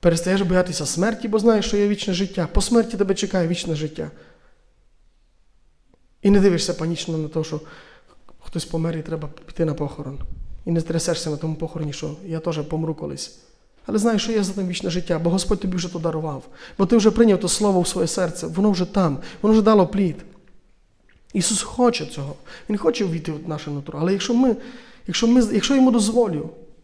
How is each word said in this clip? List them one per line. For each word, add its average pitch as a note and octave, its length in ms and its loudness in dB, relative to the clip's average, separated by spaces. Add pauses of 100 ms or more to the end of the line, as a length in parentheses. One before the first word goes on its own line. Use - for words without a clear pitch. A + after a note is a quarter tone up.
Перестаєш F3+ 420 2
боятися F3+ 440 0
смерті, A3 420 -2
бо G#3+ 100 0
знаєш, G#3 280 4
що G3+ 100 0
є G#3 120 2
вічне G3+ 260 -2
життя. F3+ 380 -2
По G3+ 80 6
смерті A3+ 360 2
тебе F#3+ 180 2
чекає F#3+ 340 0
вічне E3+ 260 -2
життя. D3+ 360 -6 (2000)
І G3 80 6
не F#3+ 100 8
дивишся F3 340 2
панічно E3 440 -4
на D3+ 100 -4
те, D#3 160 -4
що D#3 160 -8 (800)
хтось - 240 -8
помер E3 320 -4
і D#3 60 -8
треба D#3+ 260 -8 (180)
піти - 180 -2
на D3+ 100 0
похорон. C#3+ 440 -8 (480)
І F3 40 -4
не E3+ 100 2
трясешся E3 500 -2
на D3 60 -4
тому D#3 180 -6
похороні, D#3 380 -8
що D3 180 -8 (160)
я D#3+ 140 -6
теж D#3+ 180 -4
помру D#3+ 360 -4
колись. - 440 -12 (480)
Але G#3 120 0
знаєш, G#3+ 240 2
що A3+ 100 -4
є G#3+ 100 0
за F#3+ 100 -2
тим F#3+ 160 -4
вічне F3 220 -4
життя, E3+ 280 -2
бо E3+ 120 0
Господь F#3+ 300 0
тобі F#3 160 -4
вже F3 160 -4
то F3+ 60 -8
дарував. D#3 440 -4 (360)
Бо G3 80 4
ти A#3+ 100 4
вже G#3+ 140 8
прийняв G#3+ 300 6
то F3+ 80 -2
слово G3 320 2
в F3 80 0
своє F3 180 -2
серце, E3 400 -4
воно F#3+ 240 2
вже F3+ 140 2
там, F3 340 0 (240)
воно G#3+ 100 6
вже A3 100 6
дало G#3 240 6
плід. F#3+ 300 0 (1160)
Ісус G3 300 0
хоче - 440 0
цього, C#3 280 -10 (360)
Він G#3 60 0
хоче E3 280 0
ввійти E3 280 -4
в D3+ 160 -10
наше D3+ 220 -8
нутро. C#3+ 320 -8
Але F3+ 100 2
якщо G3+ 220 0
ми, B3 220 4 (500)
якщо F#3 200 0
ми, B3 160 6 (100)
якщо B3 220 2
Йому C4 160 6
дозволю G#3+ 600 2 (340)